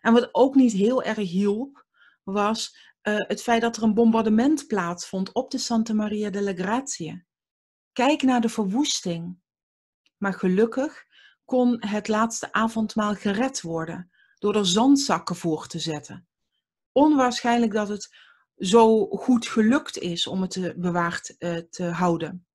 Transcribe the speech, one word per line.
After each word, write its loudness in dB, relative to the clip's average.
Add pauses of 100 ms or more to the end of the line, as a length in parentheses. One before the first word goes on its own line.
En 4
wat 4
ook 4
niet 6
heel 2
erg -4
hielp, -2 (380)
was, -4 (240)
eh, -2
het -4
feit 2
dat -2
er -4
een 4
bombardement 4
plaatsvond -6
op -4
de -6
Santa -2
Maria -2
delle -4
Grazie. -6 (680)
Kijk 2
naar 2
de 0
verwoesting. -4 (800)
Maar -4
gelukkig 0 (400)
kon 2
het -4
laatste -2
avondmaal -2
gered -2
worden -8 (260)
door -2
er 2
zandzakken 2
voor -4
te -10
zetten. -10 (640)
Onwaarschijnlijk 4
dat -2
het -10 (480)
zo 6
goed 0
gelukt 0
is -6
om -4
het -2
te, -6
bewaard, -4
eh, -6
te -10
houden. -2